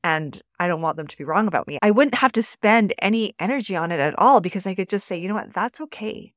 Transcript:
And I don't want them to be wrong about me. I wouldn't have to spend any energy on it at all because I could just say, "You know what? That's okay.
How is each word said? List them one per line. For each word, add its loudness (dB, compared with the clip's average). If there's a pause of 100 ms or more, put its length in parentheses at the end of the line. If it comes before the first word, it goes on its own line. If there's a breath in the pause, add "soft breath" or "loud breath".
And -4 (180)
I 0
don't -2
want -2
them -10
to -20
be -12
wrong 0
about 0
me. -10
I 6
wouldn't 4
have 2
to 0
spend 2
any 0
energy -4
on -2
it -2
at 0
all 6
because -6
I -4
could -4
just -4
say, -6
"You -8
know -4
what? -8
That's -6
okay. -12